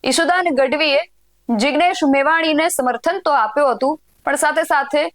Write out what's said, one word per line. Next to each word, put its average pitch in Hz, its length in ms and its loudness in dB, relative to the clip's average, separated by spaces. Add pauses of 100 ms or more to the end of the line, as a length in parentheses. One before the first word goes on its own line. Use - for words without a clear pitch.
ઈશુદાન 339 480 0
ગઢવીએ 277 480 0 (500)
જિગ્નેશ 294 480 0 (120)
મેવાણીને 311 600 2
સમર્થન 277 560 -2
તો 311 60 0
આપ્યું 254 440 2
હતું, 277 240 -4 (260)
પણ 277 100 -2
સાથે 302 280 0
સાથે 302 520 -2